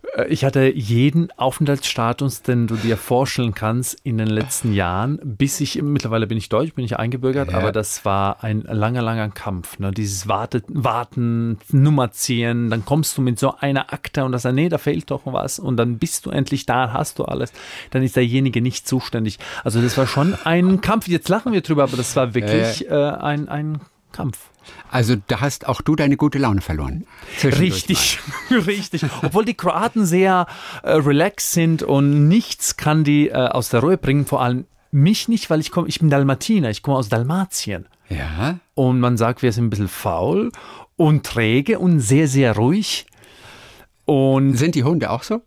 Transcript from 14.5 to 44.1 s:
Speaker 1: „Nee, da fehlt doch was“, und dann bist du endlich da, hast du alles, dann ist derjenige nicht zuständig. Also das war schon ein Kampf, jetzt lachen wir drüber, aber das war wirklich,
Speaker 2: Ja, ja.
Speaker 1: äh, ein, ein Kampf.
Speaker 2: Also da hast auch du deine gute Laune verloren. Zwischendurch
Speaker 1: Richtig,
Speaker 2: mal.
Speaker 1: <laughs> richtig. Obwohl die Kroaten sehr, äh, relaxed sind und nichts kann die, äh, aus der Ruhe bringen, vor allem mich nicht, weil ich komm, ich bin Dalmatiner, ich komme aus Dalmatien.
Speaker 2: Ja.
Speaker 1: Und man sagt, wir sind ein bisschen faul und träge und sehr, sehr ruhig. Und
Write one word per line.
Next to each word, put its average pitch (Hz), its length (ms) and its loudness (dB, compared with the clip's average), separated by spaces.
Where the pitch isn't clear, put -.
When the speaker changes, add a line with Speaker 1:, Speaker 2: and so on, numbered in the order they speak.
Speaker 1:
„Nee, 165 140 2
da 156 100 -2
fehlt 156 320 -4
doch 135 140 -6
was“, - 340 -4
und 131 180 -2
dann 117 200 0
bist - 280 -4
du - 60 -6
endlich 139 340 -2
da, 123 280 0
hast - 260 -4
du - 60 -2
alles, 127 260 -6
dann 131 120 0
ist 131 120 -2
derjenige 123 460 2
nicht 123 260 -4
zuständig. 117 500 -2
Also 117 180 2
das 123 160 2
war 131 100 2
schon 160 360 0
ein 180 380 4
Kampf, 214 260 0
jetzt 170 220 -2
lachen 220 240 0
wir 185 80 2
drüber, 147 220 2
aber 127 140 0
das - 180 -4
war 127 200 0
wirklich, 113 460 0
Speaker 2:
Ja, - 80 -10
ja. 143 280 0
Speaker 1:
äh, - 40 -10
ein, 147 280 -4
ein 151 320 -6
Kampf. - 380 -8
Speaker 2:
Also 123 240 2
da 117 120 -2
hast 139 300 -4
auch 123 120 -4
du 151 140 2
deine 143 220 2
gute 147 200 0
Laune 113 240 2
verloren. 76 440 -6
Zwischendurch 139 380 2
Speaker 1:
Richtig, - 440 -2
Speaker 2:
mal. 247 100 4
Speaker 1:
<laughs> 170 80 0
richtig. 202 380 -4
Obwohl 175 220 0
die 240 80 -2
Kroaten 202 520 0
sehr, 180 420 2
äh, - 80 0
relaxed 156 640 2
sind 165 280 2
und 143 460 4
nichts - 500 2
kann 156 280 2
die, 147 240 4
äh, - 40 -6
aus 127 360 0
der 120 100 2
Ruhe 170 180 4
bringen, 143 280 0
vor 131 160 -2
allem 123 240 -2
mich 160 380 4
nicht, 233 200 -2
weil 156 120 2
ich - 100 -8
komm, 165 160 0
ich - 120 -6
bin 156 100 4
Dalmatiner, 139 600 2
ich - 140 -6
komme 139 140 0
aus 123 100 -2
Dalmatien. 120 800 -2
Speaker 2:
Ja. 85 500 -4
Speaker 1:
Und 127 240 2
man 120 160 2
sagt, 113 280 0
wir 123 100 4
sind 120 120 0
ein 110 40 0
bisschen 101 180 -2
faul 135 640 -2
und 151 280 4
träge 123 540 2
und 170 220 4
sehr, 135 260 4
sehr 131 300 4
ruhig. 156 480 0
Und 135 520 4